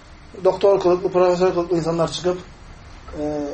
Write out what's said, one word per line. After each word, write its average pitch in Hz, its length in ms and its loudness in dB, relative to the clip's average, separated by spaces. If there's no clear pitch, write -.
doktor 185 360 4
kılıklı, 180 320 0
profesör 180 420 2
kılıklı 175 240 -2
insanlar 165 340 -2
çıkıp, 180 260 -4
e, 151 220 -4